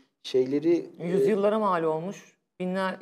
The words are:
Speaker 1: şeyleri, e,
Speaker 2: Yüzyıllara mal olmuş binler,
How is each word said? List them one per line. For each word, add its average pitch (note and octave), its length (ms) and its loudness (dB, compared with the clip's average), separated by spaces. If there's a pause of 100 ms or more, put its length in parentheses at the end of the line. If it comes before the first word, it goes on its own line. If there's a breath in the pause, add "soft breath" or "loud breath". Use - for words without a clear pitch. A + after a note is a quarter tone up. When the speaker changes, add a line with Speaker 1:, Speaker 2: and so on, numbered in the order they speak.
(240 loud breath)
Speaker 1:
şeyleri, D3 680 0 (100)
e, E3 80 -6
Speaker 2:
Yüzyıllara G3+ 520 2
mal F#3 240 0
olmuş D#3+ 540 -4 (220)
binler, F#3 420 -2